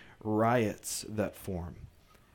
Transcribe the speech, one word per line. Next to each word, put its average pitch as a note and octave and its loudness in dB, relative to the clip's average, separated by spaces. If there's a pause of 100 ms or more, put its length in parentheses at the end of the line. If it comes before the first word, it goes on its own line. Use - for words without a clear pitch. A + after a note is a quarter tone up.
(220)
riots A2 2
that G#2 -2
form. F2 -6 (580)